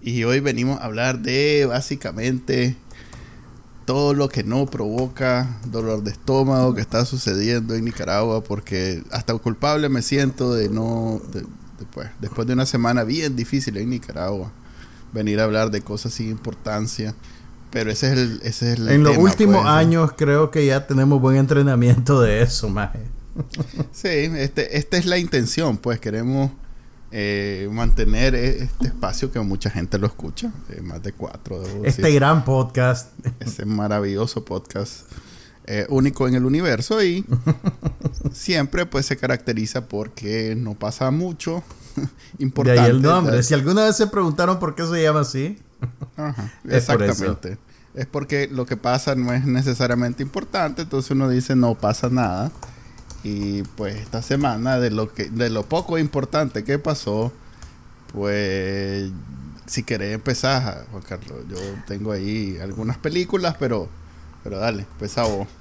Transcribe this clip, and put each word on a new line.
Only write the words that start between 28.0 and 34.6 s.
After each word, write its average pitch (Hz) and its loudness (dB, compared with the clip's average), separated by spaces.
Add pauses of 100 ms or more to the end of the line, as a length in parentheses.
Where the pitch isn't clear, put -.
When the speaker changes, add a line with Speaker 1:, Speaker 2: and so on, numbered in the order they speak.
Speaker 1:
e-, 123 2
este 233 -2
espacio - -2
que - -4
mucha 98 -2
gente 90 -2
lo 101 2
escucha, - -6 (200)
eh, 85 -12
más 90 -10
de 202 -6
cuatro, - -10
debo 98 -8
Speaker 2:
Este - 2
Speaker 1:
decir. 156 6
Speaker 2:
gran 139 4
podcast. 127 0 (260)
Speaker 1:
Ese 104 -8
maravilloso 104 -2
podcast, - -8 (640)